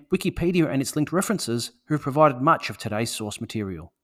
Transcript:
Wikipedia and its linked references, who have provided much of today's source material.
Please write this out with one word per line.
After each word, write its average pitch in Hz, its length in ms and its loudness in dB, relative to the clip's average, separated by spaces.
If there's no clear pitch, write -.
Wikipedia 175 560 2
and 135 140 0
its - 140 -4
linked 151 160 0
references, 160 580 -2
who 151 80 -2
have 143 80 -2
provided 135 400 4
much 156 260 2
of 107 80 -10
today's 113 340 -4
source 107 300 -8
material. 95 520 -8